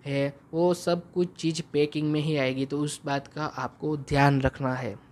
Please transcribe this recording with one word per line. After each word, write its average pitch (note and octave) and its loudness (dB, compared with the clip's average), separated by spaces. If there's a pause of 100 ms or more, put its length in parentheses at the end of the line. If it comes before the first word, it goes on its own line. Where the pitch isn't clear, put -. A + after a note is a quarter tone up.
है, C#3 -2 (160)
वो F3 4
सब F3 -2
कुछ F3+ 0 (100)
चीज़ D#3+ -2 (100)
पैकिंग D3+ 0
में D3+ 2
ही D3+ 0
आएगी, C3+ 0
तो C#3+ -4
उस D3 -4
बात C#3 -2
का D3+ -8
आपको D3 -6
ध्यान C#3 4
रखना C3 0
है। A#2 -6 (160)